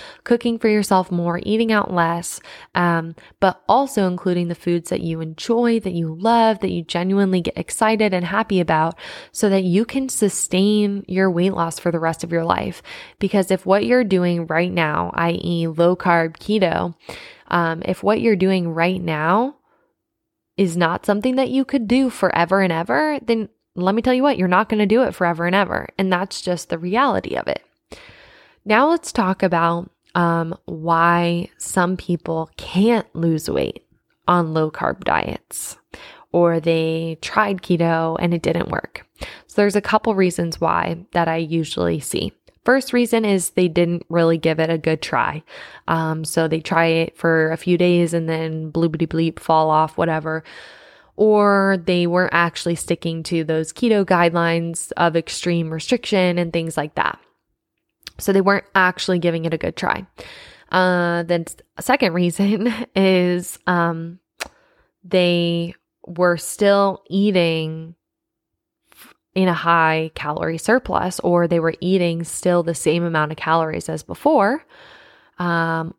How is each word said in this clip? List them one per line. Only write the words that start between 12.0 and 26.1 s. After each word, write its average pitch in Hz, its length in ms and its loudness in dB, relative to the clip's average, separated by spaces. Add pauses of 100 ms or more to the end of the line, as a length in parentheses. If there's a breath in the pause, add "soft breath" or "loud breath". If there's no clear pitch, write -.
of 170 80 -8
your 165 140 -2
life. - 360 -4 (380 loud breath)
Because 196 320 0
if 185 160 0
what 202 180 4
you're 247 200 2
doing 175 420 0
right 170 240 0
now, 170 440 -2
i 170 180 0 (100)
e 170 240 -2
low 170 300 2
carb 165 400 0
keto, 175 580 -2 (540 loud breath)
um, 165 360 0
if - 180 -4
what 208 180 2
you're 226 160 2
doing 185 360 0
right 180 300 -2
now 175 540 0 (1000)
is 175 200 0
not 175 280 0
something 214 300 0
that 262 160 0
you 269 140 0
could 240 240 -4
do 254 220 2
forever 185 500 0
and 180 120 2
ever, 269 500 0
then 226 260 -2 (280)
let 185 180 0
me 226 80 0
tell 254 120 2
you 254 80 2
what, 285 160 2
you're 185 100 2
not 190 200 2
gonna 208 180 2
do 220 160 4
it - 120 0
forever 170 320 0
and 180 80 0
ever. - 340 0 (100)
And 190 140 0